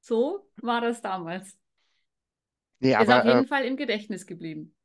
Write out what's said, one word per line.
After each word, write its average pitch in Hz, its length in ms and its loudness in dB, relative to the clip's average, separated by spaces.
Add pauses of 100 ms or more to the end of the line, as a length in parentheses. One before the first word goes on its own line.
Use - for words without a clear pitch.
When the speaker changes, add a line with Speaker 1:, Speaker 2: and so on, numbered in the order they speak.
Speaker 1:
so 277 500 -2 (120)
war 233 180 -4
das 233 220 -4
damals. 185 560 -10 (1200)
Speaker 2:
Nee, 131 120 2
Speaker 1:
Ist 113 160 4
Speaker 2:
aber, 123 100 8
Speaker 1:
auf 220 80 2
jeden - 180 6
Speaker 2:
äh, - 40 -4
Speaker 1:
Fall 277 160 -2
im 262 120 -4
Gedächtnis 208 480 -6
geblieben. 165 500 -14 (100)